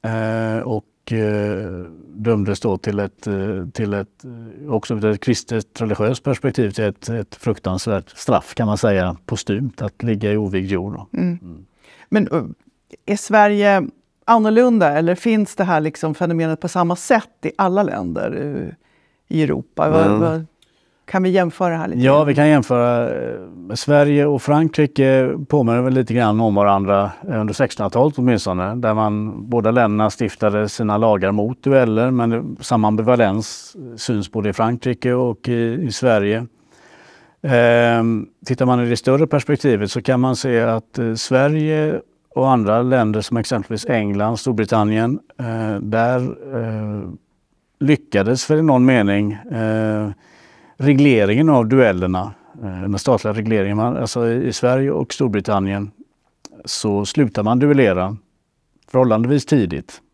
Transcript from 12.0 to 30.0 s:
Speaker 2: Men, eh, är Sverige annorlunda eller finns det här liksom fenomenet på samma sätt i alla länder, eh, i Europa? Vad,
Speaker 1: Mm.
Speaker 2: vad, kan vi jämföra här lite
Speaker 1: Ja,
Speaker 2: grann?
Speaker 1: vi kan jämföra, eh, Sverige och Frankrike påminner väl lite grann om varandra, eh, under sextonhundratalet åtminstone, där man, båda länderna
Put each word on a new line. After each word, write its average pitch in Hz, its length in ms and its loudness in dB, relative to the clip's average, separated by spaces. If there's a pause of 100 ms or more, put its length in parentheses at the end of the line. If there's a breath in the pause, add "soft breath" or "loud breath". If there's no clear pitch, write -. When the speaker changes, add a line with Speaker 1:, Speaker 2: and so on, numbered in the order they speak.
Speaker 2:
Men, 208 180 0
eh, 147 160 -2 (640)
är 208 120 -2
Sverige 202 680 2 (420)
annorlunda 220 720 4
eller 170 180 2
finns 220 400 0
det 190 80 -2
här 170 180 0
liksom 156 340 -4
fenomenet 165 460 -2
på 180 60 -6
samma 175 280 0
sätt 226 340 0 (160)
i - 120 -2
alla 190 260 2
länder, 107 720 -4
eh, - 180 -8 (640)
i 156 60 2
Europa? 147 460 -2
Vad, 160 160 4
Speaker 1:
Mm. 107 140 2
Speaker 2:
vad, 160 260 -2 (600)
kan 185 180 -2
vi 185 60 2
jämföra 180 480 0
här 160 100 -6
lite 123 140 -2
Speaker 1:
Ja, 135 160 6
Speaker 2:
grann? 151 100 4
Speaker 1:
vi 135 80 2
kan 147 140 4
jämföra, 120 600 2
eh, 117 300 -6 (340)
Sverige 147 520 4
och 143 160 0
Frankrike 143 880 2 (160)
påminner 120 340 2
väl 127 120 0
lite 123 200 0
grann 110 260 2
om 110 160 2
varandra, 101 560 2 (180)
eh, 110 120 -2
under 104 120 -4
sextonhundratalet 123 640 0
åtminstone, 104 580 -2
där 117 180 -2
man, 107 400 -2 (160)
båda 113 220 2
länderna 107 380 2